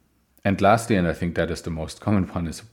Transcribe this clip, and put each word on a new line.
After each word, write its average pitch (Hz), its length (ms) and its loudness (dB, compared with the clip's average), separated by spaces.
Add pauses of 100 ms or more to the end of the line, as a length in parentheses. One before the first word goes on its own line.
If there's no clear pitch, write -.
(440)
And 98 160 0
lastly, 107 360 4
and 87 100 2
I 80 60 0
think 85 240 -4
that 82 140 -2
is 82 120 -8
the - 80 -8
most 80 300 -10
common 101 280 0
one, 85 200 -6
is - 140 -10 (100)